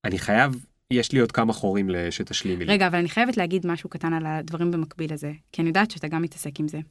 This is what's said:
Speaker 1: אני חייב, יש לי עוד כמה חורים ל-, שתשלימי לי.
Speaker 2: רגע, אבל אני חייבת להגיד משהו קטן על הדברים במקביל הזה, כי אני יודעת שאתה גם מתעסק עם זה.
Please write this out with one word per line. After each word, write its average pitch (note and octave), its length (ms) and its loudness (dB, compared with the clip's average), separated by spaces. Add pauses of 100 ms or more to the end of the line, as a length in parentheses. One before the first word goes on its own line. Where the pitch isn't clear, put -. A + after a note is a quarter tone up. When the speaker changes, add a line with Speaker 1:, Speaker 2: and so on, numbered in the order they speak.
Speaker 1:
אני F#2+ 140 -2
חייב, B2 460 2 (260)
יש A#2+ 200 2
לי C3+ 80 4
עוד A#2 120 4
כמה A2+ 220 2
חורים G2 360 0
ל-, F2 220 0
שתשלימי F2+ 540 -4
לי. G3+ 80 4
Speaker 2:
רגע, F#3+ 140 4
אבל F3 120 2
אני E3+ 100 0
חייבת A#3+ 280 0
להגיד F3+ 300 0
משהו E3+ 220 -6
קטן E3 240 -4
על D#3+ 120 -2
הדברים E3 460 -2
במקביל D#3+ 420 -4
הזה, D3 180 -8 (200)
כי - 100 -4
אני E3 80 4
יודעת G3+ 220 2
שאתה D#3 160 -8
גם D#3+ 140 -2
מתעסק D3 380 -6
עם D3+ 80 -2
זה. D#3 120 -6 (120)